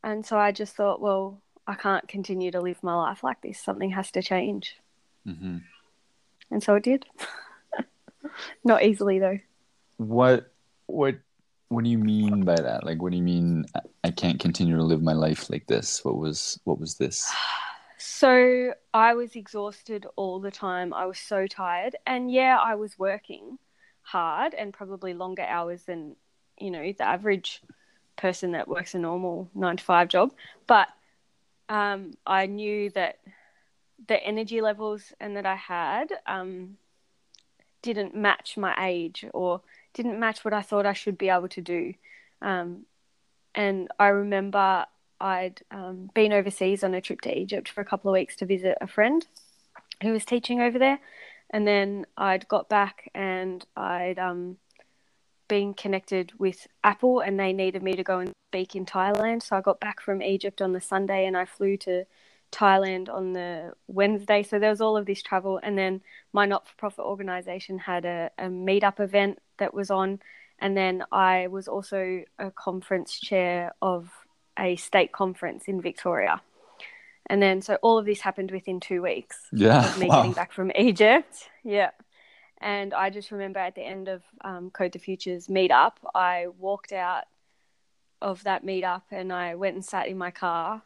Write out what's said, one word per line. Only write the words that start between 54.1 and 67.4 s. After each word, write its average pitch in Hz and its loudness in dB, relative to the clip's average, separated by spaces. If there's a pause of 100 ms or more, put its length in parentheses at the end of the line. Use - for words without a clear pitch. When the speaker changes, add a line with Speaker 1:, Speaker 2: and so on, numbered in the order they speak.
Speaker 1:
um, 180 -6 (880)
been 202 2
connected 190 -2
with 185 -2 (160)
Apple 247 6
and 196 0
they 196 0
needed 190 -2
me 190 0
to 185 -2
go 185 0
and 185 -6 (200)
speak 185 -6
in 185 -6
Thailand. 208 0
So - -4
I 190 0
got 196 2
back 208 -8
from 196 -2
Egypt 196 -2
on 185 0
the 180 -4
Sunday 196 0
and 185 -2
I 185 0
flew 196 -2
to 185 -4 (460)
Thailand 190 4
on 185 -4
the 175 -8 (140)
Wednesday. 202 2
So 208 0
there 214 6
was 208 0
all 220 4
of 202 -2
this 196 -4
travel. 190 -2
And 202 -2
then 190 0 (300)
my 202 4
not-for-profit - -4
organisation 190 -8